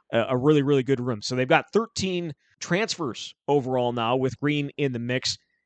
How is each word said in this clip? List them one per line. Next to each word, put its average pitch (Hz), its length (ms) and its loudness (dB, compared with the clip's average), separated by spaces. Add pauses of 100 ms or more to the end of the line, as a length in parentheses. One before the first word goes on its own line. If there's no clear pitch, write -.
(120)
a, 113 180 2
a 127 60 0
really, 143 260 4
really 135 200 4
good 123 180 0
room. 123 220 -4
So 127 120 -6
they've 127 140 0
got 151 240 4
thirteen 185 600 -2 (280)
transfers 170 760 -4 (140)
overall 127 440 2
now 120 240 0
with 131 220 -2
Green 147 380 -2
in 139 160 0
the 120 60 -4
mix. 123 380 -2 (300)